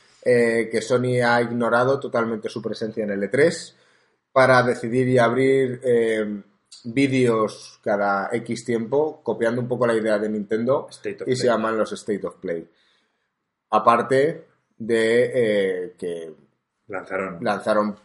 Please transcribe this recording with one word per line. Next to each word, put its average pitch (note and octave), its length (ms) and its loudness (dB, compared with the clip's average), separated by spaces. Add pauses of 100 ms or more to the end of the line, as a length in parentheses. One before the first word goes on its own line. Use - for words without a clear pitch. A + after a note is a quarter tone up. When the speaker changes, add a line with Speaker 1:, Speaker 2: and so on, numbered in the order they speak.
(240)
Speaker 1:
eh, A#2 480 2
que A2 100 0
Sony B2 440 0
ha A#2+ 160 4
ignorado A#2+ 580 0
totalmente A2+ 500 -4
su A2+ 120 -8
presencia G#2+ 420 -6
en G2+ 80 -4
el G2+ 120 -4
E G2 40 -4
tres - 500 0 (540)
para B2+ 320 4
decidir B2 460 0
y B2+ 100 4
abrir, B2+ 640 2
eh, A2+ 580 0 (440)
vídeos A#2 1000 0
cada G2+ 500 0
X A#2 320 -6
tiempo, C3 580 -2
copiando A#2 380 -2
un A#2+ 60 -6
poco A#2+ 180 -2
la A#2 80 2
idea G#2+ 240 0
de G#2+ 120 -2
Nintendo, A2+ 600 -2
Speaker 2:
State - 340 -10
of A2+ 60 -6
Speaker 1:
y B2+ 60 2
se B2 80 -4
Speaker 2:
Play. A#2+ 100 4
Speaker 1:
llaman A2 240 0
los G#2 160 -2
State G2 320 -6
of E2+ 100 -8
Play. E2+ 320 -8 (1040)
Aparte A#2+ 760 2 (300)
de, A2+ 560 2
eh, G2 640 0
que E2 360 -8 (540)
Speaker 2:
Lanzaron. F#2+ 540 -8
Speaker 1:
lanzaron G#2 640 -2